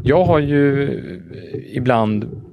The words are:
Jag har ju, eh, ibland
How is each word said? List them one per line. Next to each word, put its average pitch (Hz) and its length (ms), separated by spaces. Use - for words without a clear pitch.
Jag 160 220
har 170 140
ju, 143 440
eh, - 920
ibland 110 640